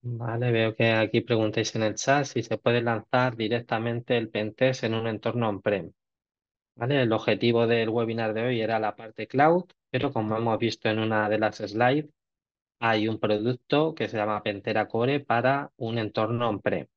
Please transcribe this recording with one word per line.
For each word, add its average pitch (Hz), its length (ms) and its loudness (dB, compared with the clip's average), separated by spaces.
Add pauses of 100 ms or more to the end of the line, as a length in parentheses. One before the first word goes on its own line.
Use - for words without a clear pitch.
Vale, 120 440 -4
veo 113 240 2
que 113 180 2
aquí 110 280 2
preguntáis 110 540 0
en 113 80 0
el 107 120 0
chat 139 300 2
si 123 180 -4
se 107 140 -4
puede 120 240 2
lanzar 120 540 0
directamente 117 840 -2
el 113 120 -4
pentest 110 540 -2
en 113 100 0
un 113 140 -2
entorno 113 420 -2
on-prem. 98 420 -2 (840)
¿Vale? 131 280 0
El 113 100 2
objetivo 117 540 2
del 113 220 2
webinar 113 440 -2
de 113 100 -4
hoy 123 180 -2
era 110 180 0
la 107 160 -2
parte 110 320 -12
cloud, 165 380 4 (260)
pero 131 220 -2
como 107 240 -2
hemos 113 220 0
visto 117 300 -2
en 107 100 0
una 110 300 0
de 107 100 2
las 107 180 0
slides, 120 520 0 (680)
hay 110 300 2
un 110 100 -4
producto 123 760 0
que 107 140 -4
se 117 80 -6
llama 104 260 -2
Pentera 104 460 -2
Core 123 320 0
para 131 560 0
un 117 220 -4
entorno 113 500 -2
on-prem 98 480 -2